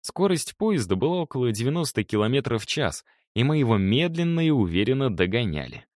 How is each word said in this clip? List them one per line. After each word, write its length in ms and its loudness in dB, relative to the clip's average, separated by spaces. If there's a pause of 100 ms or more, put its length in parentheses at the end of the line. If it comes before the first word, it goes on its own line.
Скорость 500 -2
поезда 400 0
была 260 0
около 300 -2
девяносто 520 -2
километров 580 0
в 60 -12
час, 360 -4 (300)
и 100 0
мы 140 2
его 200 4
медленно 640 0
и 120 2
уверенно 580 2
догоняли. 880 -2